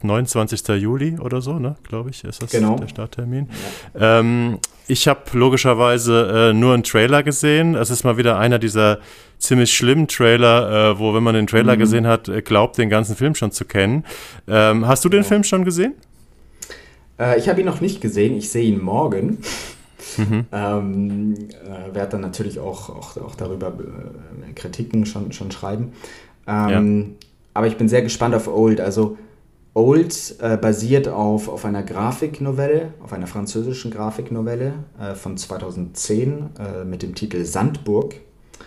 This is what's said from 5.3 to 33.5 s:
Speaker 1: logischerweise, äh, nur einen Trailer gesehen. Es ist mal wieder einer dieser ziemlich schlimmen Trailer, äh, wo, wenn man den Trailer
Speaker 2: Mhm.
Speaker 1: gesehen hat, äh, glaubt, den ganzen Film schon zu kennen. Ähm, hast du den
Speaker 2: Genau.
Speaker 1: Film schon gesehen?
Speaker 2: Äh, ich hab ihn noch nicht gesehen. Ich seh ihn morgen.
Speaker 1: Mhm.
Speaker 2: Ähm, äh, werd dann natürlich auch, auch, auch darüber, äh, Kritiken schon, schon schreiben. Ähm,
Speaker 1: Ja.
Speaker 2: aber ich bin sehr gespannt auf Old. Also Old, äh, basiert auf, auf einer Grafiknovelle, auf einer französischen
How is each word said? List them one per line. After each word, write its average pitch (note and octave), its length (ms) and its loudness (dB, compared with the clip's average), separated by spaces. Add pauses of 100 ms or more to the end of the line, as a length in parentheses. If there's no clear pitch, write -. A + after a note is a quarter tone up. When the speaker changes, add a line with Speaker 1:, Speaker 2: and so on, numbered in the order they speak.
Speaker 1:
logischerweise, A#2+ 1160 4
äh, A2 40 4
nur A#2+ 200 6
einen A#2+ 100 2
Trailer B2+ 400 4
gesehen. D3+ 520 2
Es - 140 0
ist A#2+ 160 -4
mal A#2+ 120 2
wieder A#2 220 2
einer A#2 180 4
dieser G#2+ 420 2 (380)
ziemlich B2 360 4
schlimmen C#3 340 4
Trailer, A#2 880 4
äh, F#2+ 40 -8
wo, G#2+ 140 0
wenn A2 100 2
man A2+ 120 4
den G#2+ 120 2
Trailer A2+ 280 4
Speaker 2:
Mhm. G#2+ 40 2
Speaker 1:
gesehen A2+ 280 4
hat, A2+ 220 0
äh, G2+ 120 -4
glaubt, G#2+ 360 2
den A2+ 120 2
ganzen G#2+ 280 0
Film D3 180 0
schon G#2+ 160 -2
zu - 140 -8
kennen. A2 400 0 (420)
Ähm, A2 400 4
hast C3 160 4
du F3+ 60 4
den G3 100 4
Speaker 2:
Genau. G3+ 100 0
Speaker 1:
Film G#3 140 4
schon F#3+ 220 0
gesehen? F#3 280 0 (1300)
Speaker 2:
Äh, B2 180 4
ich A#2+ 120 0
hab F#3 100 2
ihn F#3 60 2
noch E3+ 160 -2
nicht F#3+ 180 -2
gesehen. A2 380 0
Ich - 120 -8
seh A#2 140 -2
ihn G2+ 180 2
morgen. G2 580 -2 (800)
Speaker 1:
Mhm. A2 340 0
Speaker 2:
Ähm, G#2 840 -2 (300)
äh, F#2+ 300 -16
werd G2 200 -6
dann G2+ 80 -4
natürlich F#2+ 380 -8
auch, F2+ 300 -12
auch, - 280 -16
auch - 180 -14
darüber, F#2 320 -8
äh, - 840 -16
Kritiken A2 520 -4
schon, G#2 280 -8
schon F#2+ 180 -12
schreiben. G#2+ 400 -8 (560)
Ähm, G#2+ 220 0
Speaker 1:
Ja. G2+ 120 2 (720)
Speaker 2:
aber A2 140 2
ich A2 100 -2
bin A2+ 120 2
sehr B2 120 4
gespannt A#2 320 -2
auf A2 140 0
Old. A2 340 2
Also G2+ 360 -2 (580)
Old, C#3+ 640 2
äh, A2+ 160 0
basiert A2+ 500 2
auf, G#2+ 400 -2
auf - 160 -10
einer G2+ 200 -4
Grafiknovelle, C#3 1120 -4 (100)
auf - 100 -14
einer F2+ 140 -8
französischen A2+ 640 -8